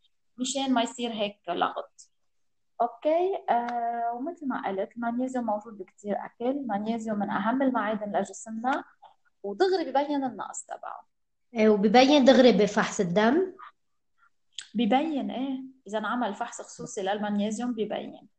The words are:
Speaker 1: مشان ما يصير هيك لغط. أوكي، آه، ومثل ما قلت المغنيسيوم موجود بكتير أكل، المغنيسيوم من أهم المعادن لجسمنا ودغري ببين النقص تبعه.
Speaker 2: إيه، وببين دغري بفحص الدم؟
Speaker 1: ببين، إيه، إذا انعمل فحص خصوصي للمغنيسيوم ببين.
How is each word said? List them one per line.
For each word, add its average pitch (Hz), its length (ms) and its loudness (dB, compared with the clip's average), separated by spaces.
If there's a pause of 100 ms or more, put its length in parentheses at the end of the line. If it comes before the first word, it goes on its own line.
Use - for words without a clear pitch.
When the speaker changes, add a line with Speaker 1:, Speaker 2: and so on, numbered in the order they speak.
(360)
Speaker 1:
مشان 262 380 -2
ما 233 80 4
يصير 233 300 -4
هيك 208 260 -4 (100)
لغط. - 600 -4 (720)
أوكي، 320 580 0 (120)
آه، 233 640 -2
ومثل 285 340 -8
ما - 200 -4
قلت 190 280 -6
المغنيسيوم 240 500 -4
موجود 214 320 -6
بكتير 202 380 -6
أكل، - 340 -6
المغنيسيوم 220 680 -4
من 202 120 -2
أهم 233 320 0
المعادن 214 540 0
لجسمنا 226 680 -4 (580)
ودغري 320 480 0
ببين 285 340 0
النقص - 380 -8
تبعه. - 460 -14 (460)
Speaker 2:
إيه، 220 140 4
وببين 240 560 8
دغري 247 280 10
بفحص 196 480 2
الدم؟ 220 520 2 (1200)
Speaker 1:
ببين، 247 560 0
إيه، 262 320 -6 (240)
إذا 202 120 -4
انعمل 214 360 -2
فحص - 280 -10
خصوصي - 400 -10
للمغنيسيوم 208 680 -2
ببين. - 560 -6 (100)